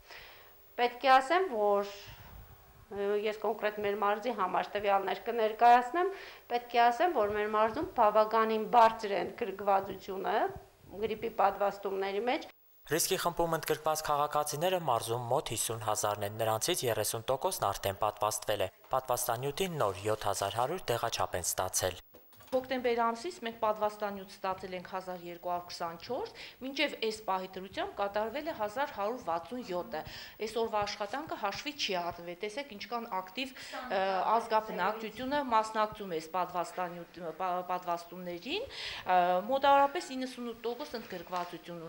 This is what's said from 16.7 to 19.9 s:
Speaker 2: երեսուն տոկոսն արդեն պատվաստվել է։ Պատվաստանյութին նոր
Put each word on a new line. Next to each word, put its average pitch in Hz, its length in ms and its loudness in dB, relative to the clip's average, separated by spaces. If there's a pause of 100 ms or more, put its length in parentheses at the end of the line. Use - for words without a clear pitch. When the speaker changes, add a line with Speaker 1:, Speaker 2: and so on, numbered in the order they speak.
Speaker 2:
երեսուն 113 460 0
տոկոսն 139 400 0
արդեն 98 320 -2
պատվաստվել 107 640 0
է։ - 20 2 (240)
Պատվաստանյութին 131 880 0
նոր 98 280 2